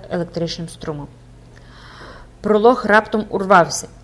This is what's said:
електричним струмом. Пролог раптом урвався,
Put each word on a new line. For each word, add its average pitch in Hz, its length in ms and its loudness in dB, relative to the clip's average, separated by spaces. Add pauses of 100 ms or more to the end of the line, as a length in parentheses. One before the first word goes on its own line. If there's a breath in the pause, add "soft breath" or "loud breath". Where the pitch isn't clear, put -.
електричним 170 600 -8
струмом. 147 380 -12 (1300 loud breath)
Пролог 214 440 2
раптом 214 440 2
урвався, 185 580 2 (160)